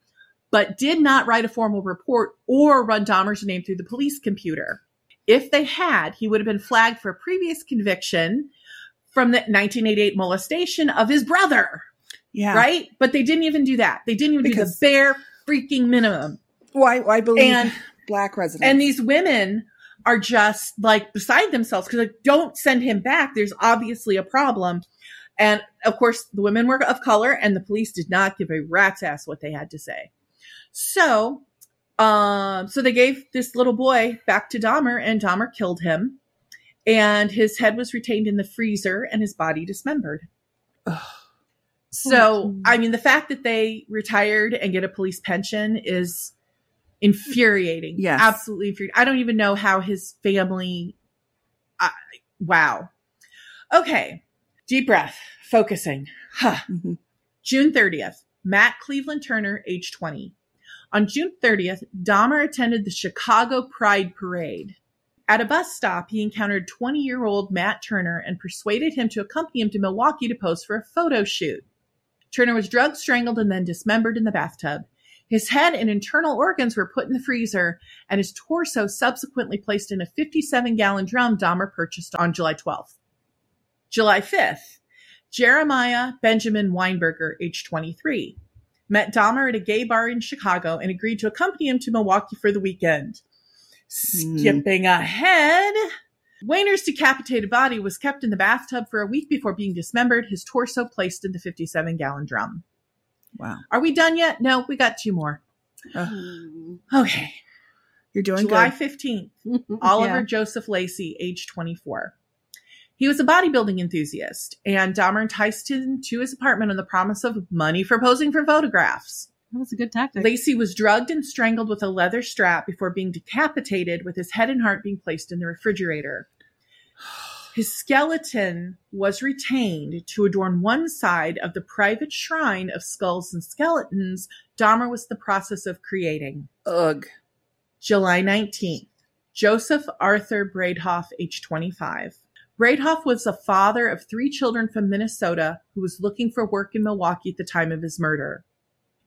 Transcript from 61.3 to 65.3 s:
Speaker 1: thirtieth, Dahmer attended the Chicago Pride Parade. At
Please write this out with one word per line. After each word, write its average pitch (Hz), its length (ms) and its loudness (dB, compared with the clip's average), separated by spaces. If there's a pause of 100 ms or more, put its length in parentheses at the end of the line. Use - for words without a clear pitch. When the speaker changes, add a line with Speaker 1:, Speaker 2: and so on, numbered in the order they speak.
Speaker 1:
thirtieth, 190 420 0 (200)
Dahmer 233 420 2
attended 233 400 -2
the 190 60 -8
Chicago 240 720 0
Pride 202 520 0
Parade. 180 600 -10 (520)
At 220 140 2